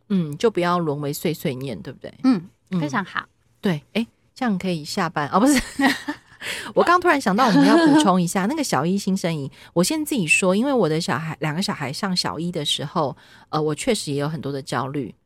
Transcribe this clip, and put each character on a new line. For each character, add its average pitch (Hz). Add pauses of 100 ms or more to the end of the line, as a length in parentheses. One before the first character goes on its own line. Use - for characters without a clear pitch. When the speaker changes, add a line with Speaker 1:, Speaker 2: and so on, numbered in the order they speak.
Speaker 1:
嗯， 165
就 233
不 180
要 175
沦 147
为 139
碎 156
碎 147
念， 131
对 131
不 -
对？ - (140)
Speaker 2:
嗯， 208 (220)
Speaker 1:
嗯。 185
Speaker 2:
非 -
常 202
好。 - (340)
Speaker 1:
对， 170 (100)
哎， 226 (280)
这 254
样 202
可 185
以 160
下 170
班， 147
哦， 185
不 240
是。 269
<laughs> -
我 -
刚 349
突 349
然 294
想 190
到 247
我 202
们 277
要 320 (120)
补 294
充 185
一 -
下， 170
<laughs> -
那 294
个 320
小 143
一 190
新 196
生 165
营， 135 (220)
我 170
先 302
自 311
己 202
说， 180
因 220
为 285
我 208
的 156
小 147
孩， 160
两 151
个 160
小 196
孩 135
上 185
小 110
一 175
的 151
时 -
候， 151 (340)
呃， 156
我 151
确 240
实 156
也 143
有 143
很 156
多 139
的 135
焦 131
虑。 135 (140)